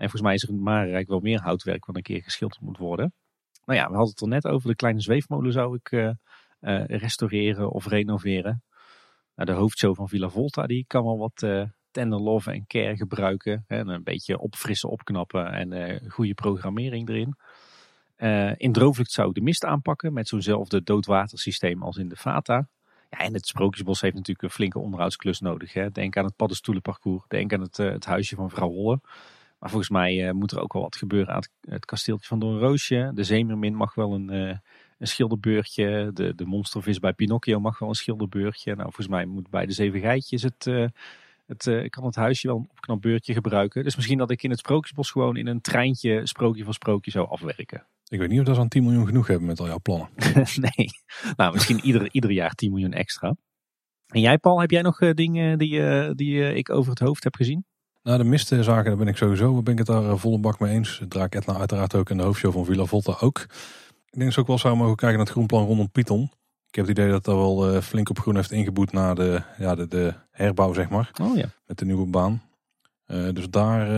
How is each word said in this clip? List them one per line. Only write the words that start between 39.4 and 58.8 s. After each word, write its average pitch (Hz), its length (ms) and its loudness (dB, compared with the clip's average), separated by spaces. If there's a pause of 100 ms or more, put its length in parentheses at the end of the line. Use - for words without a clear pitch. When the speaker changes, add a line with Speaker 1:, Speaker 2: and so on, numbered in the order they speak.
Speaker 1:
bij 92 160 -2
de 98 80 -4
Zeven 98 260 0
Geitjes 123 420 -2
het, 127 260 -4
eh, 123 180 0 (600)
het, - 220 -8
eh, 113 220 0
kan 127 160 -10
het 117 100 -4
huisje 123 320 0
wel 123 100 -2
een 120 140 -8
opknapbeurtje 113 640 -2
gebruiken. 104 500 0
Dus 139 120 -2
misschien 131 220 0
dat 123 140 0
ik 123 120 -4
in 131 60 0
het 120 100 -2
Sprookjesbos 143 520 0
gewoon 123 260 0
in 117 100 -6
een 120 140 -4
treintje 120 640 0
sprookje 113 360 -2
voor 107 100 -6
sprookje 104 380 -4
zou 92 180 -2
afwerken. - 560 -10 (220)
Speaker 2:
Ik 104 120 -6
weet 90 100 0
niet 120 100 4
of 139 60 4
dat 131 100 4
ze 123 60 4
aan 120 60 2
tien 127 160 4
miljoen 120 220 4
genoeg 113 220 4
hebben 87 200 2
met 82 120 -4
al 87 80 -4
jouw 87 120 -6
plannen. 85 360 -4
Speaker 1:
<laughs> 127 400 4 (200)
Nee. 113 140 2 (460)
Nou, 87 180 4
misschien 104 320 2
ieder, 117 260 4
ieder 117 200 2
jaar 87 220 2
tien 101 180 -2
miljoen 95 220 0
extra. 92 420 -2 (720)
En 117 140 2
jij, 123 160 8
Paul, 180 240 6
heb 170 100 2
jij 170 100 4
nog, 175 200 2
eh, 170 120 6
dingen 165 440 2
die, 151 300 2
eh, 143 280 2
die, 143 280 0
eh, 143 120 0
ik 135 140 -2
over 131 200 2
het 123 100 -4
hoofd 139 240 0
heb 123 120 -2
gezien? 143 300 0 (380)
Speaker 2:
Nou, 120 140 4
de 123 60 4
mistzaken, 117 640 4